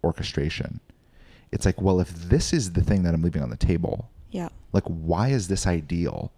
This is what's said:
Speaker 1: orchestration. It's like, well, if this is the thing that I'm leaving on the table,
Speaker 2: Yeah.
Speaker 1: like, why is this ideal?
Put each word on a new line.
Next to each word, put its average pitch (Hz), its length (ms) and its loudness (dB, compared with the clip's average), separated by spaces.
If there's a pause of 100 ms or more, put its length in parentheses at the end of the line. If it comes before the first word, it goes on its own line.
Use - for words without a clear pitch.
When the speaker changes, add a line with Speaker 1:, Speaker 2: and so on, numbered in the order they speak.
Speaker 1:
orchestration. - 760 -2 (720)
It's - 140 0
like, 92 160 2
well, 92 180 4
if 87 140 0
this 87 380 2
is 110 220 0
the 90 80 2
thing 98 200 2
that 85 100 2
I'm 80 100 2
leaving 80 200 0
on 60 80 -4
the 57 60 -8
table, - 520 0 (220)
Speaker 2:
Yeah. 175 180 -6 (240)
Speaker 1:
like, 98 120 2
why 82 440 0
is 117 200 0
this 95 180 0
ideal? 85 720 -2